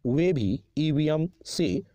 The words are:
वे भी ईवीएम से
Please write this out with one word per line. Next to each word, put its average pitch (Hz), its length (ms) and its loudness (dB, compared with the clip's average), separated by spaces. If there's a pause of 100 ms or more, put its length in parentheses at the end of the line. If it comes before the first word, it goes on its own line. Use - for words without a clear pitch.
वे 151 280 2
भी 110 260 -2 (180)
ईवीएम 151 500 0 (180)
से - 220 -2 (280)